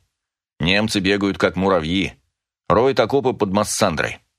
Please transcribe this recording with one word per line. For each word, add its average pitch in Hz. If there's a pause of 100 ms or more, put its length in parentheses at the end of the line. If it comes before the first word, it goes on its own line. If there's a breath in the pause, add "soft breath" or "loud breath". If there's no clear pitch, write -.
(600)
Немцы 104
бегают, 98
как 95
муравьи. 92 (540)
Роют 117
окопы 127
под 98
Массандрой. 98 (200)